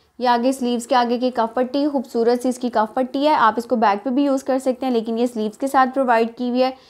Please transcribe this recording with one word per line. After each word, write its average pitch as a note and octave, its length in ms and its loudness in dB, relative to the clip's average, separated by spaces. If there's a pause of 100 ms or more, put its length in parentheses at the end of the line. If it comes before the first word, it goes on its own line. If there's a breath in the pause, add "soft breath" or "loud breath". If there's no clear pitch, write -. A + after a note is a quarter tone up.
(180)
ये A#3+ 100 -2
आगे A#3+ 240 2
स्लीव्स A#3+ 340 -4
के - 80 -2
आगे A#3+ 240 2
की B3+ 120 0
कफ A3+ 260 -2
पट्टी, B3+ 300 0
खूबसूरत A#3+ 540 0
सी C4 80 -2
इसकी B3 220 -4
कफ G#3+ 260 -2
पट्टी C4 280 -2
है। D4+ 120 4
आप A3+ 220 2
इसको A#3+ 180 -2
बैक G3+ 280 2
पे C4+ 60 -4
भी C#4 160 0
यूज़ C4+ 180 0
कर C4 140 0
सकते C4 280 -4
हैं, B3+ 60 -2
लेकिन A3+ 260 -2
ये A#3+ 80 2
स्लीव्स G#3+ 300 -4
के C4+ 120 -4
साथ C4 240 2
प्रोवाइड A#3 440 0
की B3 120 -4
हुई B3 120 0
है। C4 140 0 (160 loud breath)